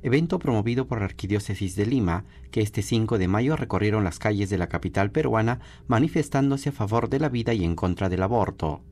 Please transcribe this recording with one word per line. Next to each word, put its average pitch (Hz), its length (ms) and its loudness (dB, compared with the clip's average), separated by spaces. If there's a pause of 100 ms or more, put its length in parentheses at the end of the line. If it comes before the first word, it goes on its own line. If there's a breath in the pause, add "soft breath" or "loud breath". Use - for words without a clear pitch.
evento 165 380 2
promovido 117 480 0
por 117 120 -4
la 101 80 0
Arquidiócesis 98 680 -4
de 104 120 2
Lima, 104 360 0 (280 loud breath)
que 113 100 0
este 107 200 0
cinco 110 360 0
de 92 100 2
mayo 123 300 2
recorrieron 104 480 0
las 85 120 -4
calles 101 320 0
de 101 80 0
la 87 120 -2
capital 98 420 -2
peruana 117 480 0 (280 loud breath)
manifestándose 139 840 2
a - 20 -4
favor 113 380 0
de 135 100 0
la 151 80 0
vida 120 260 0
y 95 120 2
en 82 100 2
contra 90 320 0
del 92 160 0
aborto. 120 560 0 (120)